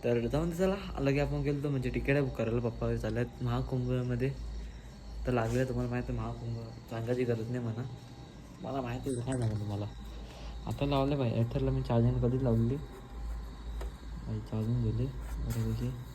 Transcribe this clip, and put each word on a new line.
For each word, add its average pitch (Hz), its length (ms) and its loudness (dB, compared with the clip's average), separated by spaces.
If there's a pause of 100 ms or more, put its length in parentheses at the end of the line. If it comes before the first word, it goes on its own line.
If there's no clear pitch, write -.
तर 120 140 6 (140)
जाऊन 160 180 2
दे 165 60 -2
चला, 190 180 4 (260)
लगे 139 200 4
आपण 143 220 2
गेलो 143 140 2
होतो, 143 120 0
म्हणजे 127 260 2
तिकीट 139 220 4
बुक 135 200 4
करायला 113 240 2
पप्पा 117 260 0 (100)
चालल्यात 117 460 0
महाकुंभमध्ये. 127 840 2 (1000)
तर 127 60 2
लागले 120 320 4
तुम्हाला 123 260 0
माहिती 123 220 -2
आहे 117 80 0
महाकुंभ 117 360 -4 (340)
सांगायची 120 340 0
गरज 113 260 2
नाही 123 80 0
म्हणा, 117 240 -2 (800)
मला 127 180 -2
माहिती 123 300 -2
आहे 120 100 0
काय 127 180 0
झालं 110 220 2
तुम्हाला. 104 240 -2 (840)
आता 117 200 0
लावले 143 300 4
भाई 127 140 2 (100)
ॲथरला 131 300 2
मी 131 120 2
चार्जिंग 123 400 4
कधीच 127 200 4
लावलेली, 117 340 4 (1700)
चार्जिंग 113 340 2
गेली 110 200 2
बऱ्यापैकी. 120 1120 -2